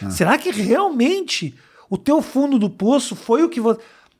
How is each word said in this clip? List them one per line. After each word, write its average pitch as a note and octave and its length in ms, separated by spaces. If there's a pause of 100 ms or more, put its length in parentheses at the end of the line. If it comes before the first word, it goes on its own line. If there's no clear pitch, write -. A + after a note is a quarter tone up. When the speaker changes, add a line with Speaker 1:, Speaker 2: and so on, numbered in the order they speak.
Speaker 1:
É. G3 100
Speaker 2:
Será F#3 280
que F4+ 140
realmente B3+ 1000 (360)
o F#3+ 80
teu G3 240
fundo C#4 360
do G3+ 120
poço A3+ 460
foi B3 260
o E4+ 60
que C#4+ 120
vo-, A3+ 160 (440)